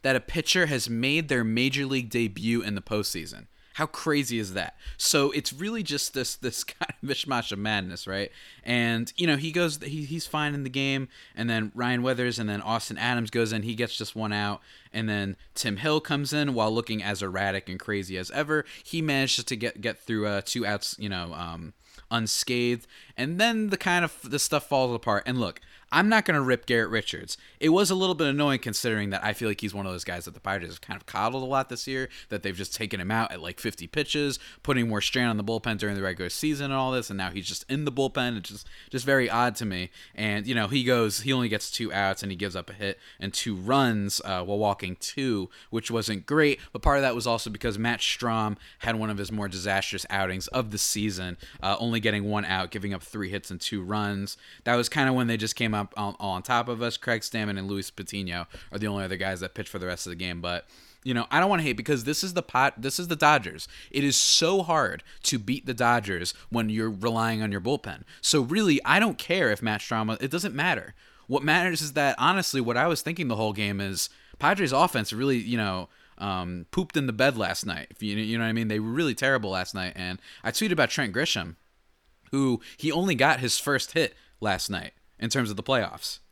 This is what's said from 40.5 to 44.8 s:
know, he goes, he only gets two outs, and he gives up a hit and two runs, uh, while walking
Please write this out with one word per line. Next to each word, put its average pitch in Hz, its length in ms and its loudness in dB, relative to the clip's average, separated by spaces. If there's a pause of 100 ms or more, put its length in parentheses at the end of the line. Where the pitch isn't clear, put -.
know, 107 140 2
he 131 160 2
goes, 117 360 4
he 131 140 0
only 123 160 2
gets 107 200 -2
two - 220 -4
outs, 98 300 0
and 98 100 -4
he 90 40 -6
gives 92 200 -4
up 90 140 -8
a - 20 -14
hit 98 260 -6 (220)
and 95 140 -6
two 110 200 -2
runs, 110 720 2
uh, 92 180 -2
while 101 160 -2
walking 101 400 0